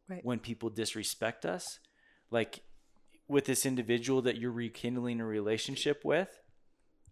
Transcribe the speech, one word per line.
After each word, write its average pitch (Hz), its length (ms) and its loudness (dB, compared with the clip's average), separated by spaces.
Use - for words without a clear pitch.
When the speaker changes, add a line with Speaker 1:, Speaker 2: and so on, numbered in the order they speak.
Speaker 1:
Right. 185 180 -12
Speaker 2:
when 120 140 0
people 113 300 -4
disrespect 110 760 -4
us. 175 340 -4
Like 113 300 0
with 143 180 4
this 131 200 2
individual 123 580 2
that 120 140 2
you're 120 140 -2
rekindling 120 680 -2
a 113 40 -2
relationship 110 800 0
with, 156 360 0